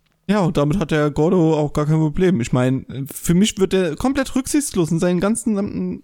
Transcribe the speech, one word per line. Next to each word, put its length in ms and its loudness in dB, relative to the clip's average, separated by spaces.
Ja, 120 2
und 180 0
damit 220 2
hat 120 -2
der 200 2
Gordo 460 2
auch 160 -2
gar 120 0
kein 140 2
Problem. 420 2
Ich 120 -6
mein, 580 -2
für 240 -2
mich 240 2
wird 140 2
der 220 0
komplett 400 -2
rücksichtslos 560 -2
in 80 0
seinen 200 0
ganzen 340 0
gesamten 500 -6